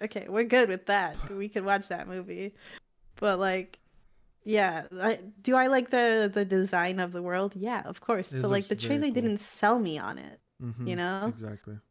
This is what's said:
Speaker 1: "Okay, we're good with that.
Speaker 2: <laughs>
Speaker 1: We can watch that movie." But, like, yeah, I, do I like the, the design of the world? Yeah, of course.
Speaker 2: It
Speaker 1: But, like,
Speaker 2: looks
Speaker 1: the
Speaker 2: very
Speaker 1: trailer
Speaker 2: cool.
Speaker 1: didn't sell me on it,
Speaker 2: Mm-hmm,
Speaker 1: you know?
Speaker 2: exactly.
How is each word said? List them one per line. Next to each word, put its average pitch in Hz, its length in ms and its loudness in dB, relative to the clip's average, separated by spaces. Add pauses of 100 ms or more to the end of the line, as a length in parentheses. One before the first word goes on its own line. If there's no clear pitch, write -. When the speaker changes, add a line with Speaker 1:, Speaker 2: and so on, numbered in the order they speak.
Speaker 1:
"Okay, 214 260 -6
we're 214 160 2
good 233 240 6
with 185 180 -4
that. 190 300 2
Speaker 2:
<laughs> - 140 -6
Speaker 1:
We 202 180 -6
can 208 160 -4
watch 196 240 0
that - 200 -6
movie." 185 440 -10 (640)
But, 202 220 2
like, 185 400 -2 (640)
yeah, 196 440 2 (140)
I, 214 200 0 (220)
do 247 120 2
I 254 140 6
like 262 220 4
the, 226 440 4
the 202 100 2
design 185 540 2
of 175 140 -2
the 175 100 -6
world? 185 320 -2
Yeah, 208 320 -4
of 151 140 -12
course. 190 320 -2
Speaker 2:
It 131 100 -2
Speaker 1:
But, 127 80 2
like, 196 140 2
Speaker 2:
looks - 20 -14
Speaker 1:
the 214 80 -2
Speaker 2:
very 208 140 -4
Speaker 1:
trailer 285 140 2
Speaker 2:
cool. 277 120 0
Speaker 1:
didn't 226 240 2
sell 214 400 2
me 170 200 -2
on 92 200 -8
it, 67 220 -18 (200)
Speaker 2:
Mm-hmm, 120 280 -8
Speaker 1:
you 180 80 -2
know? 190 320 -2
Speaker 2:
exactly. 107 500 -10 (120)